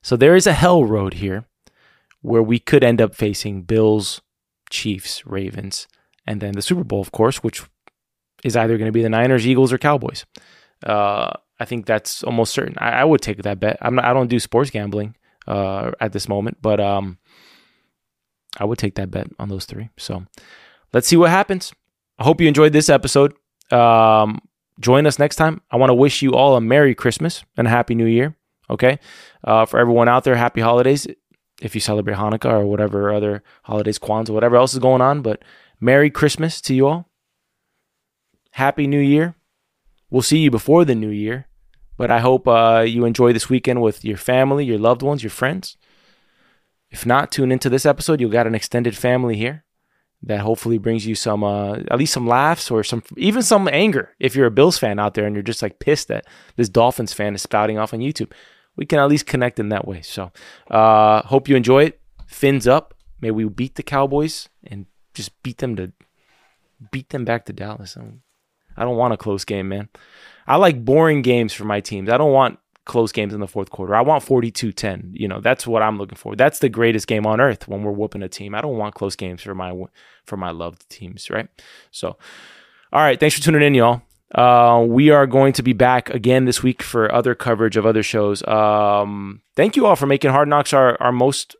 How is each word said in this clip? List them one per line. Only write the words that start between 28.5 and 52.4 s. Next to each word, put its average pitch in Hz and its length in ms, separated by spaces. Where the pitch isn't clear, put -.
okay? 127 280
Uh, 113 220
for - 140
everyone 120 280
out 127 160
there, 127 120
happy 120 240
holidays. 123 460
If - 140
you 107 60
celebrate 104 340
Hanukkah 107 380
or 104 140
whatever 101 460
other 104 300
holidays, 107 340
Kwanzaa, 110 320
whatever 113 240
else 127 200
is 135 40
going 127 220
on, 139 220
but 107 200
Merry 139 280
Christmas 156 520
to 135 140
you 131 120
all. 170 240
Happy 139 340
New 143 140
Year. 151 340
We'll 127 140
see 156 160
you 151 120
before 151 340
the 135 100
new 107 160
year, 107 380
but 120 140
I 117 100
hope, 127 280
uh, 113 380
you 117 180
enjoy 120 280
this 113 180
weekend 123 320
with 110 220
your 107 120
family, 135 480
your 113 140
loved 120 240
ones, 139 200
your 110 80
friends. 165 460
If - 140
not, 131 260
tune 131 220
into 131 160
this 127 160
episode. 147 360
You'll 117 100
got 117 160
an 113 80
extended 120 420
family 123 400
here 127 280
that 104 180
hopefully 113 380
brings 110 280
you 110 80
some, 104 300
uh, 101 300
at 127 80
least 147 160
some 123 120
laughs 139 440